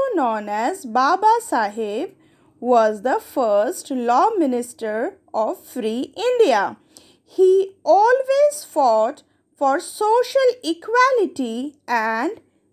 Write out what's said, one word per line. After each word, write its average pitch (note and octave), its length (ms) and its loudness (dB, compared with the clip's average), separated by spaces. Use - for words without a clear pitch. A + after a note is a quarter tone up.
known A3 340 -2
as B3 360 -6
Baba E4+ 560 2
Saheb, A3 760 -4
was A3 440 2
the C#4+ 180 -2
first A3+ 720 -2
law B3+ 380 2
minister B3 880 -4
of A#3+ 320 -4
free A3+ 520 -6
India. E4 600 2
He F#4+ 600 2
always C5 800 2
fought B3+ 580 0
for C#4 220 0
social A#4+ 720 0
equality E4 1120 -2
and A#3 540 -4